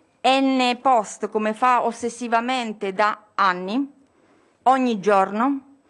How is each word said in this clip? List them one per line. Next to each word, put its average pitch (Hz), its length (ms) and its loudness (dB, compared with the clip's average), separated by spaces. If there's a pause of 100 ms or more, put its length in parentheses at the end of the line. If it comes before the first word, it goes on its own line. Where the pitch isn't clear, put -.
(220)
N 262 580 2
post, 233 500 0
come 214 240 -2
fa 247 300 2
ossessivamente 233 1080 -4
da 208 320 -2 (100)
anni, 196 560 -2 (720)
ogni 254 360 2
giorno, 208 720 0 (180)